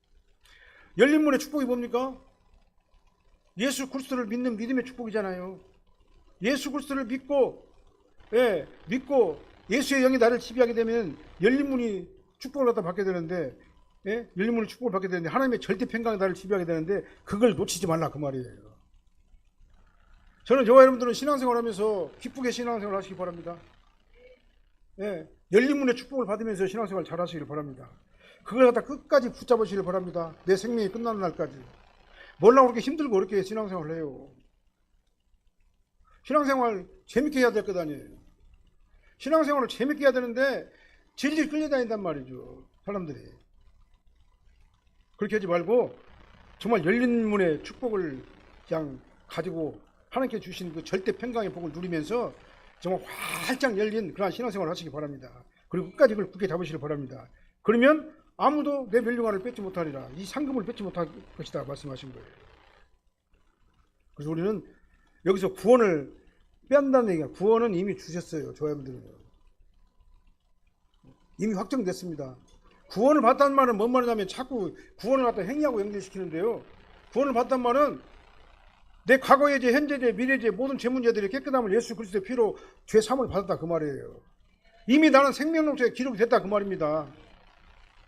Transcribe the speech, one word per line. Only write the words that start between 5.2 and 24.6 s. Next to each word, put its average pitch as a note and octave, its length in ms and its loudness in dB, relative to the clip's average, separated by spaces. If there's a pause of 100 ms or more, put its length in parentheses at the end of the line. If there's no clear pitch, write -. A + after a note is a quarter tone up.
예수 C4+ 280 -2
그리스도를 C4+ 360 -6
믿고, C4 600 -2 (680)
예, G#3+ 340 2 (220)
믿고 A#3 520 2 (300)
예수의 C4 320 2
영이 C4 160 4
나를 A#3 200 6
지배하게 A#3 360 0
되면 A3+ 420 -2 (260)
열린 C4+ 260 4
문이 A3+ 400 -4 (300)
축복을 C4 280 -2
갖다 A3+ 160 2
받게 F3+ 220 -4
되는데, F3 520 -4 (500)
예? A3+ 300 -6
열린 A3 180 0
문이 A3 140 -2
축복을 B3 240 -4
받게 F#3+ 160 -2
되는데 E3+ 220 -4
하나님의 B3+ 300 0
절대 G3 260 -4
평강이 A3+ 320 -4
나를 F#3 160 0
지배하게 F#3 320 -2
되는데 E3 360 -2 (220)
그걸 G#3 300 2
놓치지 F#3+ 320 -4
말라 D#3+ 240 0
그 C#3+ 80 -12
말이에요. C3 560 -10 (1700)
저는 B3+ 220 4
저와 C4 160 12
여러분들은 B3 320 6
신앙생활 C4 420 0
하면서 G#3 540 -2 (100)
기쁘게 B3 300 -6
신앙생활 A3+ 460 -6
하시기 F#3+ 200 -10
바랍니다. E3+ 420 -10 (1400)